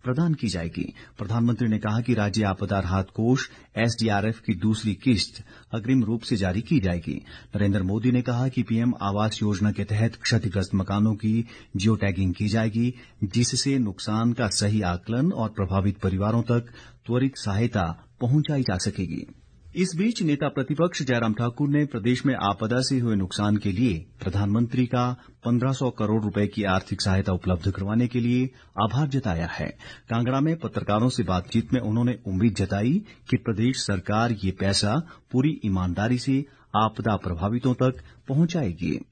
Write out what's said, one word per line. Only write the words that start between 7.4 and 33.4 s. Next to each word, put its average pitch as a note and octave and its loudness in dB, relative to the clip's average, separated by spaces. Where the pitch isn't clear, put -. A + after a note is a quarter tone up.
नरेंद्र G2+ 2
मोदी G#2+ 0
ने B2 2
कहा B2 0
कि B2+ -2
पीएम A#2 0
आवास G#2 -2
योजना G#2 2
के G2+ -4
तहत A2 0
क्षतिग्रस्त G2 0
मकानों G2+ 2
की A2 0
जियो G#2 4
टैगिंग F#2+ 0
की G#2+ -2
जाएगी, A2+ 0
जिससे B2 0
नुकसान A2 0
का A2+ -2
सही G#2 0
आकलन A2+ 0
और A2 -2
प्रभावित G2 0
परिवारों G2+ 0
तक A#2+ 2
त्वरित B2+ 0
सहायता G2+ -2
पहुंचाई C#3 2
जा F#2+ 0
सकेगी। F2+ -4
इस F3 0
बीच G#3+ 0
नेता D3 0
प्रतिपक्ष D3+ -2
जयराम A#2 2
ठाकुर A#2+ -2
ने D3 2
प्रदेश B2 0
में C3 4
आपदा G#2+ 0
से C3 0
हुए A#2 2
नुकसान G#2 0
के G2+ 0
लिए F2+ 0
प्रधानमंत्री A2 2
का B2 0
पन्द्रह A#2+ 2
सौ B2+ 0
करोड़ G#2+ 2
रुपए G#2 2
की G2+ -2
आर्थिक F#2+ 0
सहायता F#2+ 2
उपलब्ध F2+ 0
करवाने G#2+ 0
के B2 -2
लिए B2 0
आभार B2+ 0
जताया F#2+ -2
है। - -6
कांगड़ा A#2+ 0
में D#3+ 2
पत्रकारों G#2+ 0
से B2 0
बातचीत F#2 0
में B2+ 2
उन्होंने A#2 0
उम्मीद F#2+ 2
जताई G#2 0
कि B2 2
प्रदेश A#2 0